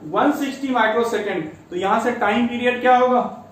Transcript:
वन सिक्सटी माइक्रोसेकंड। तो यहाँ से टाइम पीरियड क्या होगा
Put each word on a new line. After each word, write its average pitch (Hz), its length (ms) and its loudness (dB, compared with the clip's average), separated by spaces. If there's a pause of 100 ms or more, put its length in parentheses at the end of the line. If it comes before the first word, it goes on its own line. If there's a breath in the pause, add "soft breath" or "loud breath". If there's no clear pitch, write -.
(100)
वन 240 240 2
सिक्सटी 269 360 -6
माइक्रोसेकंड। 220 760 0 (220)
तो 180 60 -8
यहाँ 196 240 0
से 240 200 0
टाइम 233 280 2
पीरियड 240 320 -2
क्या 247 180 6
होगा 247 220 4 (320)